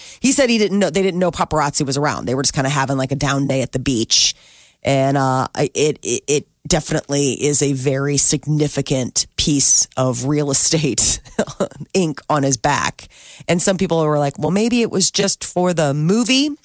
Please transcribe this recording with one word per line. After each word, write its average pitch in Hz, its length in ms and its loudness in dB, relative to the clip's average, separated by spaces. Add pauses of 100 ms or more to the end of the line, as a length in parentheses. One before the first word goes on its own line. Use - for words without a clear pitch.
(200)
He 262 120 2
said 269 160 4
he 233 80 2
didn't 202 220 2
know, 190 100 2
they 175 140 0
didn't 185 180 0
know 180 100 2
paparazzi 151 540 0
was 131 140 -2
around. 143 260 -2
They 120 100 -2
were 135 80 -2
just - 120 -2
kinda 135 160 0
having, 139 260 0
like, 131 160 -2
a 135 40 0
down 139 320 0
day 135 120 -2
at 117 120 -4
the 156 60 -4
beach. 120 560 0 (480)
And, 139 360 2
uh, 131 300 0 (100)
it, 147 440 0
it, 117 240 -4
it 151 200 0 (200)
definitely 143 680 0
is 147 280 0
a 143 140 2
very 139 420 -2
significant 143 1120 0 (100)
piece - 500 2 (120)
of 127 260 0
real 147 260 0
estate - 680 0 (160)
<laughs> - 560 -6
ink 165 280 0 (100)
on 147 120 2
his 139 140 0
back. - 520 -2 (400)
And 170 120 2
some 190 160 2
people 165 260 0
were 151 160 2
like, 143 200 -2
"Well, 151 120 -2
maybe 226 320 2
it 220 80 -2
was - 200 0
just 196 340 -2
for 180 300 0
the 156 200 2
movie." 233 560 2 (140)